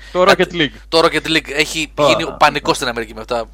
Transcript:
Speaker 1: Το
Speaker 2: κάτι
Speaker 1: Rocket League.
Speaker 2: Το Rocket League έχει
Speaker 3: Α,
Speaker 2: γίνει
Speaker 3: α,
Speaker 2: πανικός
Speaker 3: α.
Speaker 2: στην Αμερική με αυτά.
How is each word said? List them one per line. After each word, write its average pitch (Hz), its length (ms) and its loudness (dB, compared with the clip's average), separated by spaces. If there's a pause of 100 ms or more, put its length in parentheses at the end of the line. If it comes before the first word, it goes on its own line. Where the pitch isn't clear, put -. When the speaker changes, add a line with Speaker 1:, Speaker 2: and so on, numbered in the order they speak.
(120)
Speaker 1:
Το 180 120 0
Speaker 2:
κάτι 185 280 4
Speaker 1:
Rocket 175 40 -8
League. 160 140 0 (200)
Speaker 2:
Το 165 140 2
Rocket 151 240 0
League 156 240 -2
έχει 151 400 -4 (100)
Speaker 3:
Α, 147 60 4
Speaker 2:
γίνει 127 160 2
Speaker 3:
α, 156 100 -6
Speaker 2:
πανικός 147 380 2
Speaker 3:
α. 147 40 0
Speaker 2:
στην 135 120 -4
Αμερική 117 260 -6
με 110 60 -14
αυτά. 113 340 -4